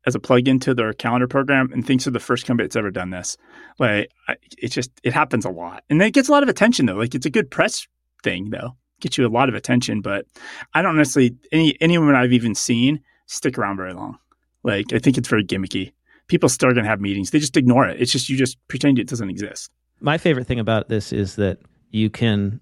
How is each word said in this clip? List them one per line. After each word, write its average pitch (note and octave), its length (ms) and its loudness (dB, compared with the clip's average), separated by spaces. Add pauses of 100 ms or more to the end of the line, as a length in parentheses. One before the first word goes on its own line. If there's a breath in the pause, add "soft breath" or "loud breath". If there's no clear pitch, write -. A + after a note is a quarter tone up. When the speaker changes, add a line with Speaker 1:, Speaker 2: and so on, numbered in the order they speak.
Speaker 1:
as B2 100 0
a - 40 -2
plugin C3 440 2
to C#3 100 0
their A2+ 180 0
calendar B2 380 -2
program C3+ 420 0
and B2 160 -4
thinks C3 160 2
they're C#3 80 -4
the A#2 80 -4
first - 260 -2
company A#2 200 0
that's - 100 -12
ever G#2 160 -2
done F#2 200 -8
this. F2+ 260 -10 (420 loud breath)
Like, G#2+ 320 0 (160)
I, - 80 -4 (220)
it's A#2 180 -6
just, B2+ 160 -6 (120)
it A#2+ 100 0
happens C#3+ 320 0
a F#2+ 40 -4
lot. F2 400 -12
And D3+ 120 4
it A3 100 4
gets C4+ 160 2
a D4+ 60 4
lot C#4+ 100 6
of C4 60 2
attention, G#3+ 380 2
though. F#2 80 -2
Like, A#2 200 -4
it's C3 100 -6
a D#3+ 40 0
good C#3+ 200 0
press - 380 -2 (340)
thing, F#2+ 280 -4
though. A#2+ 260 -10 (240)
Gets - 180 -6
you C3+ 80 4
a A2+ 40 0
lot A#2+ 180 2
of A#2 80 -2
attention, A2 460 -2
but G2 240 -6 (480 loud breath)
I D#3 80 2
don't F3 160 0
necessarily, C3 400 2 (160)
any, D#3+ 260 4
anyone E3 360 4
I've B2 180 4
even A#2 200 2
seen B2+ 460 0 (280)
stick - 300 -6
around G2 200 -4
very F#2 160 -10
long. G2+ 240 -14 (460)
Like, G#2+ 280 -2
I A2 80 0
think C3 180 2
it's - 120 -4
very - 160 2
gimmicky. F#2+ 480 -6 (340 soft breath)
People E3 220 2
still C#3 200 2
are B2 40 4
gonna A#2 140 2
have G#2+ 140 0
meetings. G2+ 300 -2
They D3+ 80 2
just D3 180 -2
ignore B2 300 6
it. - 140 -8
It's A#2+ 100 0
just, C3 180 -2
you C3 80 -2
just C3 200 -2 (120)
pretend C3+ 300 2
it - 80 -4
doesn't A2+ 220 -8
exist. G2+ 400 -10 (300)
Speaker 2:
My D3 180 0
favorite C#3 300 0
thing B2 120 -4
about A2 280 0
this G#2+ 260 -4
is F#2+ 220 -4
that G2+ 240 -2 (320)
you A2 180 0
can G#2 520 -2